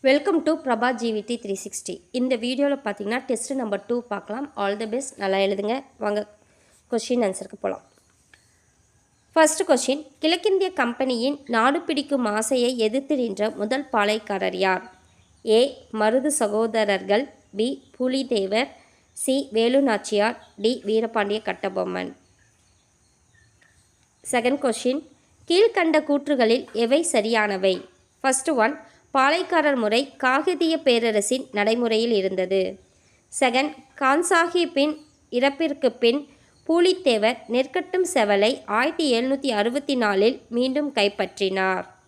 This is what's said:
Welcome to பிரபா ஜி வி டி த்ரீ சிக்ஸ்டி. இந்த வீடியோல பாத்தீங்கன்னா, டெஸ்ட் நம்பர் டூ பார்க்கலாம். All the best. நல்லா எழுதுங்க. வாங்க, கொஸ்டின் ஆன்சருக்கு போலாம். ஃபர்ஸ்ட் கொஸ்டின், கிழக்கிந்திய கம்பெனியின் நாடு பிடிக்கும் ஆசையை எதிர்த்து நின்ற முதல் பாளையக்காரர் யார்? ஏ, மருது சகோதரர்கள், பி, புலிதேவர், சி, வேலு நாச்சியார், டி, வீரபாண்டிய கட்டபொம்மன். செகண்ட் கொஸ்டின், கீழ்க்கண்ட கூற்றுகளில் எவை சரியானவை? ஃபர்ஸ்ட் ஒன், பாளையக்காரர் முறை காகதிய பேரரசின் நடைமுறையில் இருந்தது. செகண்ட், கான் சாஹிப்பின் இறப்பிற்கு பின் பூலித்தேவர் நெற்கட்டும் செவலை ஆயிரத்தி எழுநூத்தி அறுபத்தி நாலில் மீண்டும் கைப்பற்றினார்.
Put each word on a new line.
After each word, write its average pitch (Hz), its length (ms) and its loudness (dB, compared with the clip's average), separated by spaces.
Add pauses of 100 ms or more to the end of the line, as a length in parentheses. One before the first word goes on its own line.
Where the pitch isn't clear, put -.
Welcome 294 360 2
to 302 100 0 (120)
பிரபா 247 280 0
ஜி 233 200 -4
வி 214 140 -4
டி 233 160 -6
த்ரீ 196 200 -6
சிக்ஸ்டி. - 380 -12 (100)
இந்த 254 260 0
வீடியோல 262 380 0 (100)
பாத்தீங்கன்னா, 208 420 -4
டெஸ்ட் 233 260 -4
நம்பர் 214 340 -4
டூ 240 160 -2
பார்க்கலாம். 240 540 -10
All 202 240 -2
the 226 60 -6
best. 247 300 -6
நல்லா 196 220 0
எழுதுங்க. 202 440 0 (160)
வாங்க, 208 220 -2 (680)
கொஸ்டின் 240 360 -2
ஆன்சருக்கு 190 340 -8
போலாம். 190 220 -6 (1500)
ஃபர்ஸ்ட் 311 360 4
கொஸ்டின், 277 360 0 (160)
கிழக்கிந்திய 370 520 0
கம்பெனியின் 262 720 -2
நாடு 240 340 2
பிடிக்கும் 285 440 -2
ஆசையை 240 540 0
எதிர்த்து 262 380 0
நின்ற 214 340 -2
முதல் 254 420 -4
பாளையக்காரர் 202 640 0
யார்? 185 280 0 (600)
ஏ, 220 140 4 (320)
மருது 226 340 2
சகோதரர்கள், 214 1040 0 (280)
பி, 220 120 0 (300)
புலிதேவர், 254 680 -2 (440)
சி, 269 380 -2
வேலு 233 300 2
நாச்சியார், 220 580 0 (180)
டி, 226 280 -2
வீரபாண்டிய 220 640 -2
கட்டபொம்மன். 185 640 -6 (2250)
செகண்ட் 247 320 0
கொஸ்டின், 254 380 0 (460)
கீழ்க்கண்ட 339 520 4 (100)
கூற்றுகளில் 254 600 2
எவை 247 400 0
சரியானவை? 208 760 0 (320)
ஃபர்ஸ்ட் 262 300 0
ஒன், 262 260 2 (380)
பாளையக்காரர் 294 680 2
முறை 214 180 2 (220)
காகதிய 320 520 2 (120)
பேரரசின் 226 680 2
நடைமுறையில் 226 580 0
இருந்தது. 190 500 0 (800)
செகண்ட், 262 300 2 (240)
கான் 285 360 2
சாஹிப்பின் 339 640 2 (460)
இறப்பிற்கு 277 500 0 (140)
பின் 240 160 4 (480)
பூலித்தேவர் 277 720 2 (160)
நெற்கட்டும் 359 500 0 (100)
செவலை 208 360 4 (280)
ஆயிரத்தி 311 360 0
எழுநூத்தி 269 360 -2 (100)
அறுபத்தி 269 420 0
நாலில் 208 340 2 (200)
மீண்டும் 262 380 0
கைப்பற்றினார். 190 920 -2 (220)